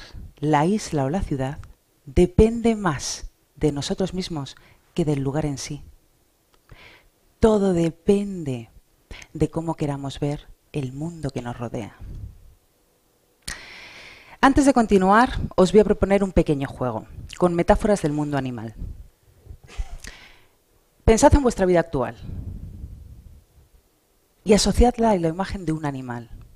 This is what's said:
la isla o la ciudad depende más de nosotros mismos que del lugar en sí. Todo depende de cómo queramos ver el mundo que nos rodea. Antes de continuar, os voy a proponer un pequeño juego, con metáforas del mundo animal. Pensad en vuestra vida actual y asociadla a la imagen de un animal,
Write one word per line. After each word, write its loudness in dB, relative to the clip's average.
la 2
isla -2
o -2
la -2
ciudad -6
depende 2
más -6
de 0
nosotros -4
mismos -8
que 0
del 0
lugar -2
en -6
sí. -12
Todo 4
depende -2
de -2
cómo -4
queramos -6
ver -4
el -6
mundo -8
que -8
nos -10
rodea. -10
Antes 6
de 6
continuar, 4
os 4
voy 8
a 6
proponer 2
un -2
pequeño 0
juego, -6
con 2
metáforas 2
del -2
mundo -2
animal. -6
Pensad 6
en 6
vuestra 0
vida 4
actual -4
y 4
asociadla 4
a 4
la 0
imagen -6
de -2
un -4
animal, -8